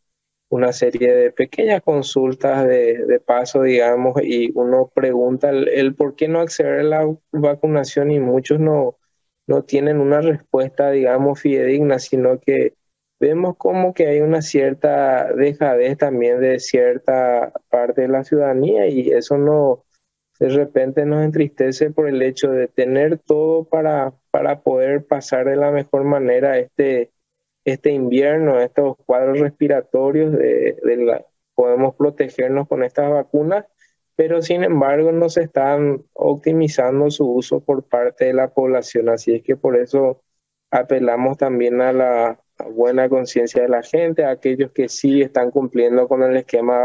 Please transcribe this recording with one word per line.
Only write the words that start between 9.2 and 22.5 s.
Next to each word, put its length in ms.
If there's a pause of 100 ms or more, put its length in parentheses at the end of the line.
no 180
tienen 360
una 200
respuesta, 680
digamos, 500
fidedigna, 580
sino 420
que 340 (460)
vemos 380
como 340
que 140
hay 160
una 180
cierta 960
dejadez 640
también 420
de 180
cierta 960 (160)
parte 320
de 80
la 160
ciudadanía 640
y 240
eso 260
no, 480 (540)
de 100
repente 560
nos 180
entristece 680
por 180
el 140
hecho 280